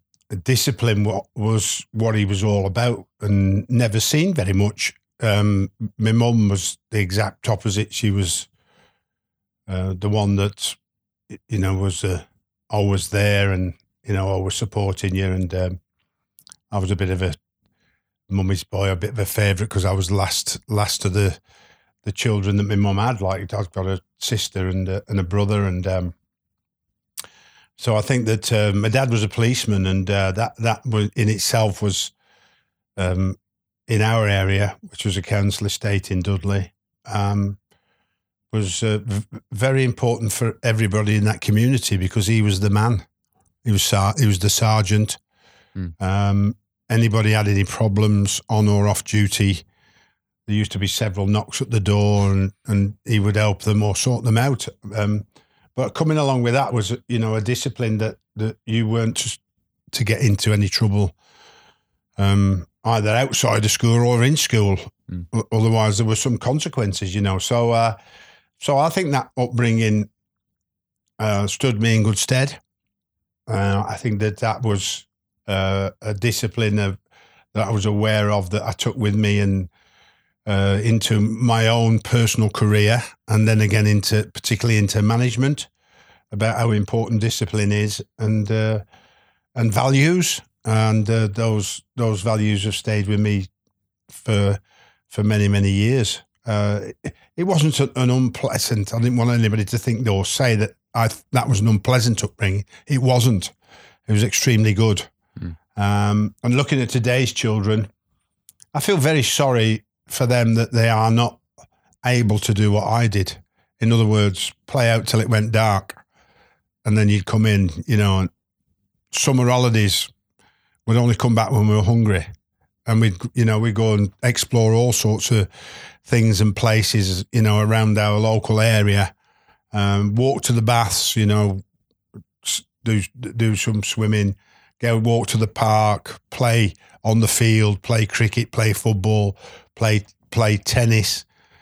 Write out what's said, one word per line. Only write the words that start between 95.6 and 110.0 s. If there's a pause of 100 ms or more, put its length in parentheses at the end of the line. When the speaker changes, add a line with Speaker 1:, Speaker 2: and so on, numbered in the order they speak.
Speaker 1:
years. (240)
Uh, (140)
it, (220)
it
wasn't
a,
an
unpleasant,
I
didn't
want
anybody
to
think
or
say
that (180)
I
th-,
that
was
an
unpleasant
upbringing. (200)
It
wasn't. (560)
It
was
extremely
good. (340)
Speaker 2:
Mm. (220)
Speaker 1:
Um,
and
looking
at
today's
children, (840)
I
feel
very
sorry (220)